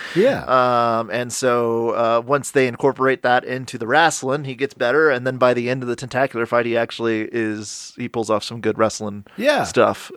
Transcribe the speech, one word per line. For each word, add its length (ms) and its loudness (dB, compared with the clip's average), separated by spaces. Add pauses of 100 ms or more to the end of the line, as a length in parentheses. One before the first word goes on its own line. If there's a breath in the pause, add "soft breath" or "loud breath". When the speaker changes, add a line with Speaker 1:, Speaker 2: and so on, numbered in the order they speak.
(140 loud breath)
Speaker 1:
Yeah. 300 2
Speaker 2:
Um, 640 2
and 240 -4
so, 600 0
uh, 300 2
once 280 -2
they 180 4
incorporate 540 0
that 240 2
into 320 -8
the 80 -6
wrestling, 580 2
he 100 -8
gets 200 -4
better. 340 0
And 180 -2
then 120 -2
by 160 4
the 160 -2
end 120 -2
of 60 -6
the 80 -2
tentacular 480 -2
fight, 220 0
he 100 0
actually 460 0 (100)
is, 640 -6
he 140 -8
pulls 180 -4
off 160 0
some 160 -10
good 160 -2
wrestling 480 -2 (140)
Speaker 1:
Yeah. 260 2
Speaker 2:
stuff 520 0